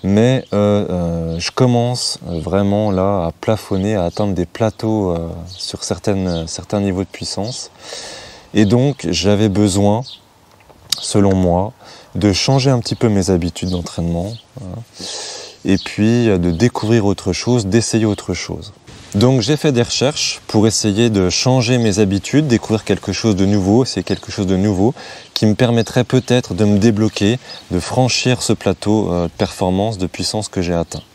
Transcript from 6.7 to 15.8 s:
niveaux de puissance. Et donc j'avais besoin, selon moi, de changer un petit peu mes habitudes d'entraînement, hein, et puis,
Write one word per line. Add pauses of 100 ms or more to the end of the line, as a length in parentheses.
niveaux
de
puissance. (840)
Et
donc
j'avais
besoin, (960)
selon
moi, (420)
de
changer
un
petit
peu
mes
habitudes
d'entraînement, (300)
hein, (840)
et
puis,